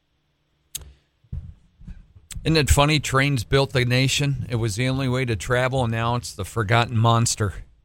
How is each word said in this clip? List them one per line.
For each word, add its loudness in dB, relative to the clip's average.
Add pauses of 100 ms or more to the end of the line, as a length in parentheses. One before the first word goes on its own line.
(2500)
Isn't 2
it 2
funny? 4
Trains 0
built 2
the 0
nation. 0
It -2
was -2
the -2
only -2
way -2
to -2
travel, 0
and -2
now 0
it's -8
the -8
forgotten 0
monster. 4 (320)